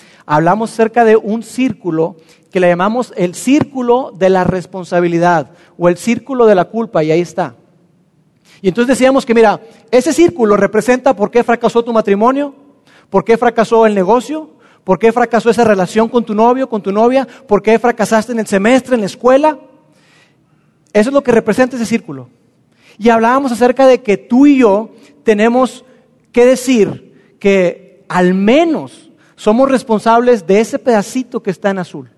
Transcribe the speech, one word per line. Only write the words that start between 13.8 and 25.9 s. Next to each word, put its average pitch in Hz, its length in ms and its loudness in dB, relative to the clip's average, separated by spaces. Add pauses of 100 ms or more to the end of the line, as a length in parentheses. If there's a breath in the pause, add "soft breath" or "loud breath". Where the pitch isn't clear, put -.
el 214 100 2
negocio, 247 560 -2 (320 soft breath)
por 185 180 -2
qué 226 120 2
fracasó 233 380 0
esa 233 140 0
relación 214 440 0
con 233 160 -2
tu 226 80 -8
novio, 240 360 0
con 214 120 -6
tu 190 120 -6
novia, 240 340 0 (220 loud breath)
por 208 120 2
qué 220 180 2
fracasaste 226 540 -2
en 233 60 -4
el 214 80 -6
semestre, 247 480 0
en 233 60 0
la 202 60 -4
escuela. 277 520 0 (1300 soft breath)
Eso 214 180 2
es - 20 -4
lo 277 100 2
que 240 100 0
representa 226 420 0
ese 233 120 -6
círculo. 147 420 -8 (680 soft breath)
Y 214 120 0
hablábamos 233 420 2
acerca 247 360 2
de 254 160 4
que 196 140 0
tú 247 300 2
y 277 120 4
yo 214 320 0 (340 loud breath)
tenemos 233 600 0 (460 soft breath)